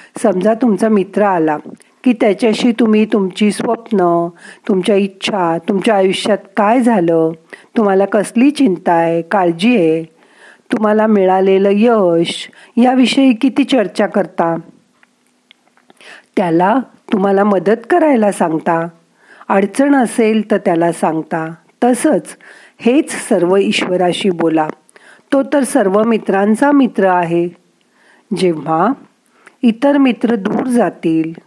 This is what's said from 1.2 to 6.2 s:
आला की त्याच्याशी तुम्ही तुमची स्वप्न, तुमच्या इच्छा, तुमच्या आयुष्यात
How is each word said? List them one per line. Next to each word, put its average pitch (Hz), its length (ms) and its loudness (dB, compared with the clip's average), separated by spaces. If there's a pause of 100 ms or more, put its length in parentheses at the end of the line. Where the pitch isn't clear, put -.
आला 165 360 0 (460)
की 254 100 2
त्याच्याशी 220 580 0
तुम्ही 220 340 2
तुमची 208 460 0
स्वप्न, 175 760 -2 (400)
तुमच्या 196 280 0
इच्छा, 190 600 -2
तुमच्या 202 380 -2
आयुष्यात 190 420 0 (200)